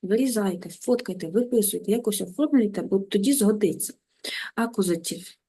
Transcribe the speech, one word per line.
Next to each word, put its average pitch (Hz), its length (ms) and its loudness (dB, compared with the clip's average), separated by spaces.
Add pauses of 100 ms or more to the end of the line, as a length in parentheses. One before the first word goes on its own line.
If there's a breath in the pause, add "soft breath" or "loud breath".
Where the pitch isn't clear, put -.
вирізайте, 202 640 0
фоткайте, 196 580 -4
виписуйте, 220 640 0
якось 220 300 0
оформлюйте, 214 640 2
бо - 160 0
тоді 196 340 2
згодиться. 208 600 2 (600 loud breath)
Акузатив. 180 800 -2 (120)